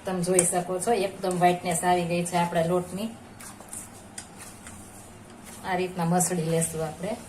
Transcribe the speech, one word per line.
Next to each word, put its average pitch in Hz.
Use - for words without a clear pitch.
તમે 185
જોઈ 180
શકો 180
છો, 220
એકદમ 190
વ્હાઇટનેસ 175
આવી 180
ગઈ 175
છે 180
આપણા 170
લોટની. 180
આ 190
રીતના 180
મસળી 170
લેશું 165
આપણે. 175